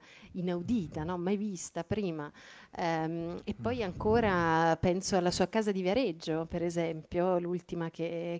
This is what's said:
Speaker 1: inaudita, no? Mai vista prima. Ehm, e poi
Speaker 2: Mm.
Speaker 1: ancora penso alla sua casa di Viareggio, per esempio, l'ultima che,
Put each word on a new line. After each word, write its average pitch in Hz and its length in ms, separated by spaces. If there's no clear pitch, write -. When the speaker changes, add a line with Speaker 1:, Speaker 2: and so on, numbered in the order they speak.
Speaker 1:
inaudita, 175 680
no? 180 140
Mai 180 200
vista 190 460
prima. 165 480
Ehm, 165 640
e 208 120
poi 226 240
Speaker 2:
Mm. - 20
Speaker 1:
ancora 175 1000
penso 190 380
alla 180 140
sua 180 160
casa 214 240
di 190 100
Viareggio, 170 640
per 170 160
esempio, 170 800
l'ultima 175 500
che, 170 500